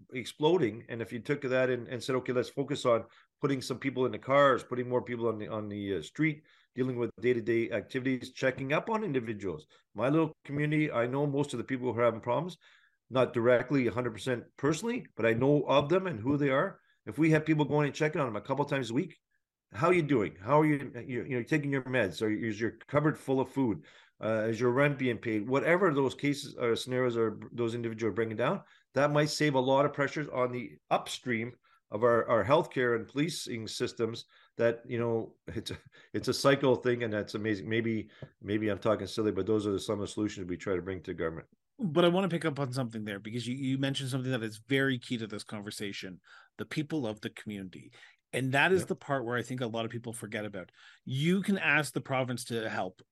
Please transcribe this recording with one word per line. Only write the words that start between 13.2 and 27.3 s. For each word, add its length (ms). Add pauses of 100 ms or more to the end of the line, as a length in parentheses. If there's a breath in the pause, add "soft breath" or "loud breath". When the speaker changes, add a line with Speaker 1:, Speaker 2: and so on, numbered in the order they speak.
Speaker 1:
directly 540
a 60
hundred 200
percent 320 (140)
personally, 480 (100)
but 100
I 60
know 360
of 200
them 180
and 140
who 160
they 140
are. 280 (280 soft breath)
If 120
we 120
have 160
people 180
going 220
and 80
checking 260
on 60
them 100
a 40
couple 240
times 260
a 40
week, 220 (560)
"How 160
are 60
you 80
doing? 400
How 180
are 60
you, 240 (160)
you, 220
you 80
know, 60
taking 300
your 100
meds? 400
Are, 80
is 300
your 120 (160)
cupboard 300
full 220
of 100
food? 320 (400 loud breath)
Uh, 260
is 100
your 120
rent 280
being 200
paid?" 300
Whatever 460
those 200
cases 440
or 160
scenarios 420
are, 220 (140)